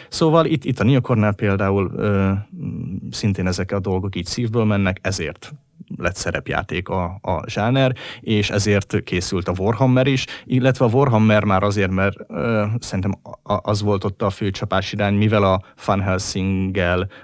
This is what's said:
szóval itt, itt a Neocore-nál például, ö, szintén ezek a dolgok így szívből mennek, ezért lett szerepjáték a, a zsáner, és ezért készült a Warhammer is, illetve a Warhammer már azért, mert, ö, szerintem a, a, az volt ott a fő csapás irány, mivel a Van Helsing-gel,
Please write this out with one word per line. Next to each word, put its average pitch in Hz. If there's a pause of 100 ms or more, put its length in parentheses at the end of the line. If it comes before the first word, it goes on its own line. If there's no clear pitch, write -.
szóval 160
itt, 160
itt -
a 101
Neocore-nál 113
például, 98
ö, 98 (800)
szintén 95
ezek 92
a 101
dolgok 95
így 90
szívből 117
mennek, 101
ezért 90 (420)
lett 85
szerepjáték 85
a, 92
a -
zsáner, 127 (260)
és 107
ezért 101
készült 90
a 90
Warhammer 127
is, 135 (200)
illetve 127
a 117
Warhammer 110
már 95
azért, 101
mert, 95 (120)
ö, 107 (140)
szerintem 95 (280)
a, -
a, 104
az 104
volt 104
ott 98
a 101
fő 98
csapás 95
irány, 101
mivel 104
a 92 (240)
Van 98
Helsing-gel, 92 (160)